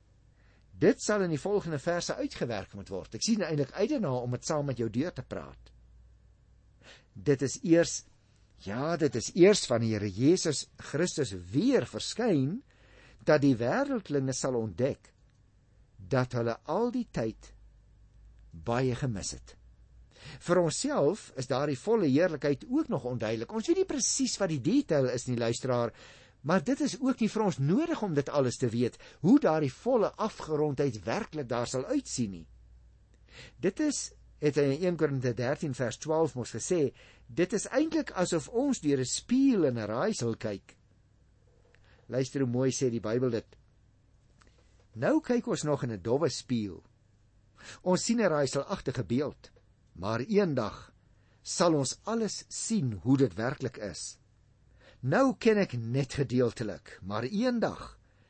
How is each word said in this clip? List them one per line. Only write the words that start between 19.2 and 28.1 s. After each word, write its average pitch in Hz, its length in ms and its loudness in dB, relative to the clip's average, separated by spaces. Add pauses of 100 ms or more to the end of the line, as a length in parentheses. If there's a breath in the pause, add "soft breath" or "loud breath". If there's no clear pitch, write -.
het. - 160 -20 (920 loud breath)
Vir 175 180 2
onsself 180 680 0 (100)
is 127 120 -6
daardie 139 280 -2
volle 214 280 2
heerlikheid 147 640 2
ook 294 220 0
nog 156 160 -2
onduidelik. 113 440 -4
Ons 220 180 -2
weet 370 140 2
nie 370 40 -4
presies - 520 -2
wat 190 120 0
die 147 120 -2
detail 156 480 2
is 120 160 -4
nie, 120 120 0
luisteraar, 120 540 0 (500 loud breath)
maar 175 200 2
dit 277 200 0
is 262 160 -2
ook 262 240 0
nie 214 80 2
vir 220 140 0
ons 175 140 0
nodig 226 440 2
om 180 120 -2